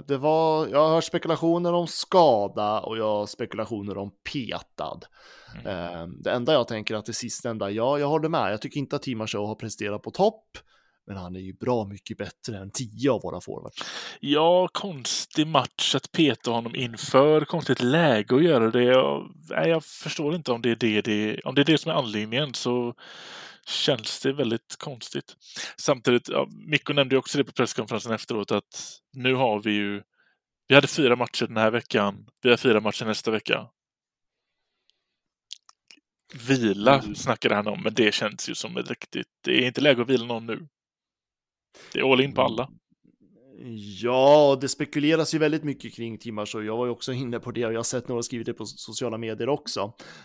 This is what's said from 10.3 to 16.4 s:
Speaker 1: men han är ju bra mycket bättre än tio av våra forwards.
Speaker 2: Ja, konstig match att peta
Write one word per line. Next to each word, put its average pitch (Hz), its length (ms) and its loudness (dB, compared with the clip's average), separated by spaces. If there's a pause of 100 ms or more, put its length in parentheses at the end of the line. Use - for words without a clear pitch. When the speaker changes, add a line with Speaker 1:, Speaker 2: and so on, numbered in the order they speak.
Speaker 1:
men 101 100 -10
han 90 180 -12
är 92 40 -10
ju 95 140 -12
bra 120 320 -2
mycket 101 320 -12
bättre 104 400 -10
än 95 140 -12
tio 117 400 -2
av 107 100 -2
våra 85 200 -8
forwards. - 360 -12 (420)
Speaker 2:
Ja, 165 540 2
konstig 151 760 -4
match - 480 0
att - 160 -4
peta 131 400 2